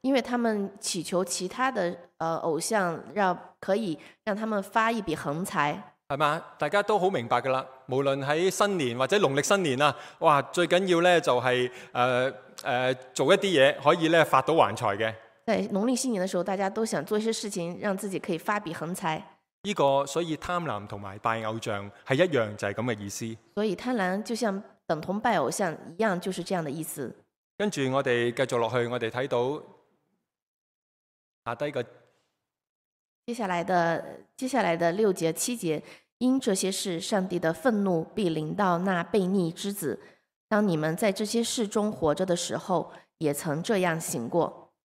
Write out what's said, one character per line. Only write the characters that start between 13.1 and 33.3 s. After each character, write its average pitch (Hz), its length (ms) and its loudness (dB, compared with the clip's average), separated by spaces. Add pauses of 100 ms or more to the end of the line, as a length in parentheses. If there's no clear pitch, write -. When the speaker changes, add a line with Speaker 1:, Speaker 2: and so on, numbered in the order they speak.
Speaker 2:
做 147 200 4
一 196 40 6
啲 196 60 -2 (140)
嘢 135 240 8
可 147 140 6
以 160 140 2
呢 165 160 8
發 131 160 4
到 156 120 0
橫 110 220 4
財 101 220 0
嘅。 110 160 0 (340)
Speaker 1:
在 196 140 2 (100)
农 202 160 0
历 262 80 2
新 247 160 -2
年 202 100 -2
的 185 60 -2
时 190 80 -6
候， 175 80 0
大 196 140 -2
家 196 120 -2
都 220 160 -2
想 165 200 -4
做 214 120 -2
一 214 40 0
些 226 100 0
事 220 180 -6
情， 175 300 -6
让 190 160 -2
自 196 140 -8
己 180 100 -4
可 - 140 -6
以 160 40 -2
发 208 220 -2
笔 170 140 -8
横 165 200 -8
财。 160 320 -4 (380)
Speaker 2:
呢 202 100 -4
個， 139 320 4
所 165 160 -4
以 160 140 -2
貪 175 300 -6
婪 104 200 -6
同 104 140 -12
埋 101 200 -12
拜 113 260 0
偶 110 160 -4
像 101 280 -6 (160)
係 135 100 2
一 151 80 2
樣， 120 340 2
就 104 100 -4
係 101 60 -2
噉 110 100 -4 (100)
嘅 104 60 -6
意 101 80 -10
思。 110 300 -8 (180)
Speaker 1:
所 208 80 -2
以 214 100 0
贪 247 220 -4
婪 190 260 -2
就 220 140 -6
像 202 260 -2 (240)
等 156 140 -2
同 185 180 -4
拜 214 220 0
偶 131 100 2
像 175 240 -2 (240)
一 214 60 0
样， 185 160 0
就 196 100 -6
是 180 140 -6
这 196 100 -4
样 175 80 -2
的 151 80 -6
意 151 140 -6
思。 139 320 -8 (420)
Speaker 2:
跟 208 140 -2
住 143 100 -2 (120)
我 135 100 2
哋 120 300 2
繼 135 100 0
續 123 140 -2
落 113 120 0
去， 120 180 0
我 123 120 -4
哋 113 100 -2
睇 123 160 -4
到 135 380 -2 (1800)
下 120 100 -4
低 147 160 -4
個 127 120 -4 (1400)
Speaker 1:
接 233 80 -6